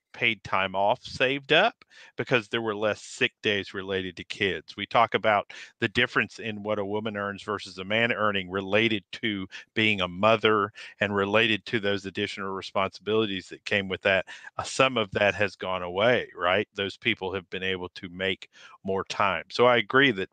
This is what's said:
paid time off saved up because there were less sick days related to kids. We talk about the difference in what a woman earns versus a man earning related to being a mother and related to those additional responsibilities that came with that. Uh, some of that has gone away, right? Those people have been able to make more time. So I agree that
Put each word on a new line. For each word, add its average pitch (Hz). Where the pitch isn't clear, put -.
paid 113
time 95
off 101
saved 139
up 190
because 120
there 117
were 107
less 104
sick -
days 101
related 95
to 92
kids. 87
We 101
talk 117
about 104
the 117
difference 123
in 104
what 104
a 101
woman 107
earns 101
versus 95
a 95
man 113
earning 98
related 98
to 101
being 107
a 90
mother 107
and 101
related 104
to 120
those 101
additional 98
responsibilities 95
that 73
came 98
with 92
that. 95
Uh, -
some 131
of 107
that 101
has 98
gone 92
away, 98
right? 90
Those 98
people 95
have 92
been 95
able 92
to -
make 92
more 95
time. 92
So 120
I 120
agree 131
that 95